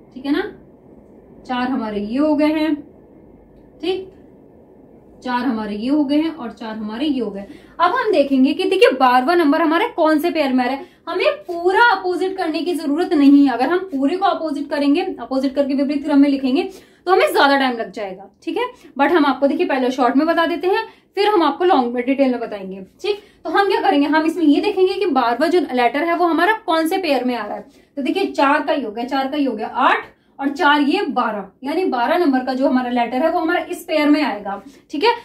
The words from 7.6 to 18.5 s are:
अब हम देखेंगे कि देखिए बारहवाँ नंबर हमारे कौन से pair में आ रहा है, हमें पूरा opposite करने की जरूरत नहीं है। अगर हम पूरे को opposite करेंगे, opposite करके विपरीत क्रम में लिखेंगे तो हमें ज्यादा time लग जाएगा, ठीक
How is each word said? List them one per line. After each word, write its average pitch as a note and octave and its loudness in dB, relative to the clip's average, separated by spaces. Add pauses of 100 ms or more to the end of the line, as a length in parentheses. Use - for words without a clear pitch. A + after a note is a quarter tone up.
अब F4+ 0
हम A#4 -2
देखेंगे C#4 2
कि F#4+ -4
देखिए F#4+ 4
बारहवाँ B3+ 2
नंबर D#4+ 2
हमारे E4+ 2
कौन D#4 2
से E4 -2
pair C#4 -2
में B3+ 2
आ - -2
रहा C4 -4
है, E4+ -10 (240)
हमें F#4 0 (200)
पूरा F4+ 0 (100)
opposite F#4+ -2
करने E4 -4
की E4 -4
जरूरत D#4+ -2
नहीं C#4+ 8
है। C4 2
अगर - 0
हम F4+ 2
पूरे C#4 -2
को F#4+ 0
opposite D#4+ -2
करेंगे, C#4+ 2 (180)
opposite C4 -2
करके C#4 0
विपरीत C#4+ -2
क्रम D4 2
में C#4+ 6
लिखेंगे C4+ 0 (440)
तो F4+ 2
हमें B4 4
ज्यादा C#4 4
time B3+ -2
लग G3+ -8
जाएगा, G3 -12 (120)
ठीक D#4+ -8